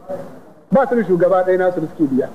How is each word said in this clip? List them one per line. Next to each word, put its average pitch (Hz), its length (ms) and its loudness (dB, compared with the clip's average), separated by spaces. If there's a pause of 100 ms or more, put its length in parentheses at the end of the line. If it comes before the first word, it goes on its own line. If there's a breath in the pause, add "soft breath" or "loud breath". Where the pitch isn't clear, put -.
(720)
Ba 247 180 4
su 247 60 0
da 226 80 0
shugaba 180 420 2
ɗaya 185 120 2
nasu 180 240 0
da 156 60 -6
suke 151 220 -2
biya. 131 260 -2